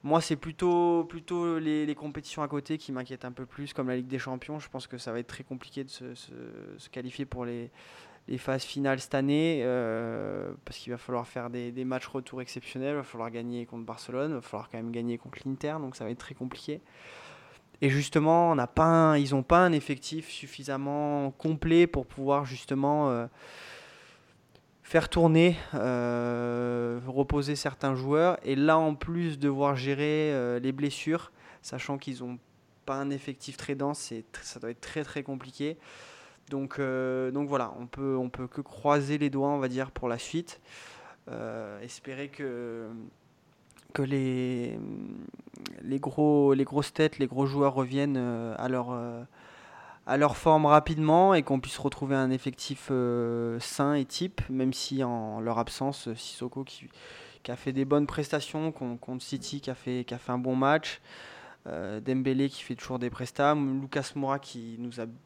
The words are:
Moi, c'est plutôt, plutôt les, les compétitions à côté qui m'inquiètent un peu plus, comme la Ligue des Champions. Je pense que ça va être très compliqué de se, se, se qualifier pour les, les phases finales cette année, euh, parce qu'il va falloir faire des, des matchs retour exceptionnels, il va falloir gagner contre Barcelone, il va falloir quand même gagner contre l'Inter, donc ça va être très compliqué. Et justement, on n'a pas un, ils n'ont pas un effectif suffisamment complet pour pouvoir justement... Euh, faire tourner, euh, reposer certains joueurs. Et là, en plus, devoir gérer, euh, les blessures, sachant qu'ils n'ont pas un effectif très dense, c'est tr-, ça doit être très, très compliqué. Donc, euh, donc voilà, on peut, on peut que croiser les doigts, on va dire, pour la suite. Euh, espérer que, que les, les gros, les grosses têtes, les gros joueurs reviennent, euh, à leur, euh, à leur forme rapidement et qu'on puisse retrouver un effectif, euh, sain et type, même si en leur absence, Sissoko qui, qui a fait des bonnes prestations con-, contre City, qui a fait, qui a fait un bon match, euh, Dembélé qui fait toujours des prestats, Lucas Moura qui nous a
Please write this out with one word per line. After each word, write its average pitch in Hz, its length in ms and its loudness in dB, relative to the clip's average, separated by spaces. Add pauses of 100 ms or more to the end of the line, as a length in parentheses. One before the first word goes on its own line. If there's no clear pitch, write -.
Moi, 156 160 4
c'est 160 160 0
plutôt, 170 680 2
plutôt 170 540 -4
les, 151 260 0
les 147 100 -2
compétitions 151 480 -8
à 143 60 -2
côté 147 300 -4
qui 147 140 -10
m'inquiètent 127 320 -8
un 127 80 -8
peu 127 140 -10
plus, 143 260 -12
comme 127 160 -4
la 127 80 0
Ligue 127 100 -4
des 131 120 -6
Champions. 135 420 -8
Je - 80 -18
pense 131 180 -10
que 127 100 -12
ça 120 140 -10
va 113 80 -4
être 120 80 -6
très - 180 -14
compliqué 131 380 -10
de 131 80 -10
se, 123 240 -14
se, - 180 -18 (440)
se - 120 -20
qualifier 127 360 -8
pour 127 200 -6
les, 120 260 -8 (580)
les 127 100 -2
phases 131 240 -2
finales 135 380 0
cette - 140 -6
année, 147 500 4
euh, 113 880 -2 (120)
parce - 140 -12
qu'il 120 140 -10
va 120 60 -6
falloir 120 280 -4
faire 120 240 -8
des, 120 220 -6
des 127 120 -6
matchs 127 220 -4
retour 131 360 -8
exceptionnels, 131 500 -6
il 147 60 -2
va 139 40 -4
falloir 117 280 -8
gagner 120 360 -6
contre 117 180 -12
Barcelone, 127 480 -4
il - 20 -4
va 120 60 -4
falloir - 300 -10
quand 117 80 -10
même 117 140 -6
gagner 117 260 -4
contre - 260 -14
l'Inter, 147 360 -4
donc 131 160 -10
ça - 80 -10
va 110 60 -4
être 120 80 -6
très - 160 -14
compliqué. 127 460 -8 (1000)
Et 139 100 4
justement, 156 600 6
on 160 40 6
n'a 123 120 4
pas - 180 4
un, 160 320 8
ils 143 180 2
n'ont 131 80 4
pas 170 220 8
un 175 80 6
effectif 151 560 -2
suffisamment 143 1040 -4
complet 165 540 6
pour 143 200 -4
pouvoir 139 380 0
justement... 139 640 2
Euh, 117 180 0 (1600)
faire 160 260 2
tourner, 165 480 8 (180)
euh, 120 1300 0
reposer 139 480 0
certains 139 400 -2
joueurs. 147 480 4
Et 135 140 0
là, 156 220 6
en 156 180 2
plus, 165 420 -2
devoir 139 380 2
gérer, 147 560 0
euh, 123 260 0
les 131 140 0
blessures, 143 580 -2 (320)
sachant 135 360 -6
qu'ils 131 260 -8
n'ont 123 140 -8 (460)
pas 135 120 -2
un 139 140 -2
effectif 139 460 -8
très 139 200 -6
dense, 143 240 -2
c'est 113 320 -10
tr-, - 100 -14
ça - 160 -14
doit 117 120 -6
être 120 100 -10
très, - 240 -6
très 143 180 -6
compliqué. 139 540 -6 (720)
Donc, 139 300 -4
euh, 131 500 0
donc 143 180 0
voilà, 127 300 0
on 123 80 -10
peut, 135 300 -2
on 127 120 0
peut 123 200 -8
que - 120 -8
croiser 147 580 2
les 143 120 2
doigts, 139 200 2
on 147 80 2
va 131 100 0
dire, 131 240 -4
pour 127 160 -4
la 117 100 0
suite. - 420 -6 (720)
Euh, 110 520 -8
espérer 135 460 -12
que, 120 600 -8 (1040)
que - 80 -4
les, 127 800 0 (1040)
les 135 160 -4
gros, 143 560 6
les 135 100 4
grosses 143 300 -2
têtes, 156 240 2
les 135 80 4
gros 127 180 0
joueurs 139 300 4
reviennent, 135 420 0
euh, 117 400 -2
à 127 140 -4
leur, 123 220 -2
euh, 120 300 -6 (880)
à 139 80 4
leur 147 220 4
forme 156 260 8
rapidement 156 720 8
et 156 80 6
qu'on 135 180 2
puisse - 160 -10
retrouver 139 400 0
un 131 140 4
effectif, 131 600 -4
euh, 120 680 2
sain 143 340 0
et 139 120 2
type, - 420 -4
même 131 240 2
si 135 320 -2
en 113 340 -4
leur 113 200 0
absence, 135 560 -2
Sissoko 123 500 -8
qui, - 240 -16 (540)
qui - 80 -10
a 123 60 -4
fait 135 180 -4
des 135 100 2
bonnes 147 220 4
prestations 156 640 -2
con-, 123 240 -6
contre 127 260 -8
City, 139 380 -6
qui - 80 -8
a 127 60 -4
fait, 127 300 -4
qui - 100 -6
a 123 40 -8
fait - 140 -6
un 127 60 0
bon 127 180 0
match, 143 460 2 (640)
euh, 95 340 -6
Dembélé 131 480 2
qui - 140 -8
fait 127 120 -8
toujours 127 240 -6
des 120 120 -2
prestats, 143 440 2
Lucas 139 600 -2
Moura 139 240 0
qui 113 400 -12
nous 120 200 -8
a 113 60 -4 (220)